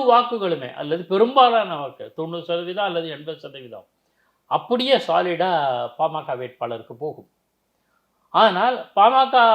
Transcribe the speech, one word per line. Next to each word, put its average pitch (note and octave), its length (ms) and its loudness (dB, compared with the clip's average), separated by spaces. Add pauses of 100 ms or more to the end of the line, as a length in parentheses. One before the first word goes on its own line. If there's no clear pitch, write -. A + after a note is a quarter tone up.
வாக்குகளுமே A3 680 2
அல்லது D#3 320 -6
பெரும்பாலான A3+ 720 2
வாக்கு C#3+ 300 -12 (100)
தொண்ணூறு D#3+ 280 -10
சதவீதம் F3 400 -6
அல்லது E3+ 240 -4
எண்பது D3+ 320 -12
சதவீதம் B2+ 460 -18 (640)
அப்படியே - 480 0
சாலிடா F3+ 520 -2 (480)
பாமக D#3 380 -4
வேட்பாளருக்கு A#2+ 600 -10
போகும். D3 320 -12 (1080)
ஆனால் G#3+ 420 4 (200)
பாமக B3 400 4 (180)